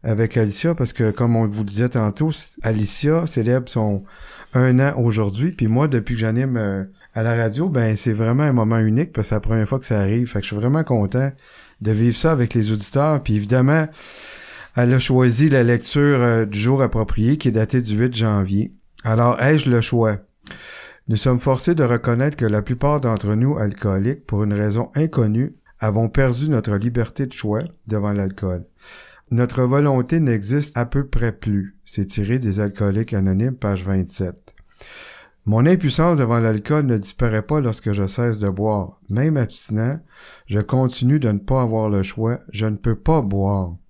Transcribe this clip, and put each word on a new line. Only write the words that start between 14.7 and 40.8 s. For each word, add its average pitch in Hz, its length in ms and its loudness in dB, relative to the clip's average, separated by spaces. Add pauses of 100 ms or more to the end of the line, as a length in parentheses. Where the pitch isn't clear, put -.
elle 120 180 4
a 131 60 4
choisi 127 500 4
la 131 140 4
lecture, 127 580 2
euh, 113 240 2
du 101 140 -6
jour 131 220 2
approprié 117 560 0
qui 139 100 -2
est 120 40 2
datée 110 300 0
du 107 160 -2
huit 120 180 0
janvier. 104 580 0 (300)
Alors, 117 380 2
ai-je 139 280 2
le 120 120 4
choix ? 110 360 0 (920)
Nous 113 80 0
sommes 123 240 2
forcés 135 340 0
de 160 100 2
reconnaître 120 540 0
que 120 80 -2
la 104 160 0
plupart 143 400 -2
d'entre 107 320 -2
nous 127 240 2
alcooliques, 101 680 -2
pour 104 180 -2
une 104 100 0
raison 104 400 -2
inconnue, 131 600 0 (240)
avons 110 300 0
perdu 135 400 0
notre 110 260 0
liberté 120 500 -2
de 127 80 -12
choix 107 280 -4 (260)
devant 104 260 -2
l'alcool. 95 520 -4 (680)
Notre 123 320 0
volonté 139 560 2
n'existe 127 580 -2
à 120 80 0
peu 135 220 -2
près 117 240 0
plus. 101 520 -4
C'est - 220 -6
tiré 107 340 -2
des 104 200 -2
Alcooliques 104 540 -2
Anonymes, 98 420 0
page 98 280 -4
vingt-sept. 95 680 -4 (920)
Mon 110 200 4
impuissance 170 520 4
devant 117 220 2
l'alcool 113 460 0
ne 120 120 2
disparaît 110 440 -2
pas 151 200 -2
lorsque 113 320 -2
je 101 120 0
cesse 113 340 -2
de 101 100 0
boire. 101 500 -2 (100)
Même 139 280 0
abstinent, 117 600 -4 (460)
je 101 140 0
continue 127 600 2